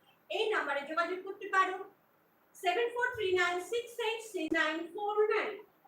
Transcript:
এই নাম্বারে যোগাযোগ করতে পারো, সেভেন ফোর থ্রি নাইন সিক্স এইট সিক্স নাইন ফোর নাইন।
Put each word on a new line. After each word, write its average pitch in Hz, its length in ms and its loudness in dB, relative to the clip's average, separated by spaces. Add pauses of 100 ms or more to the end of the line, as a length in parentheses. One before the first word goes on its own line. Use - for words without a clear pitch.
(300)
এই 415 200 0
নাম্বারে 285 320 -2
যোগাযোগ 339 420 -2
করতে 381 240 -10
পারো, 381 300 2 (760)
সেভেন 427 400 2
ফোর 480 220 2
থ্রি 370 180 0
নাইন 359 280 2
সিক্স 466 380 -4
এইট 440 220 -2
সিক্স 330 320 -4
নাইন 320 240 2 (160)
ফোর 427 420 4
নাইন। 415 220 0 (300)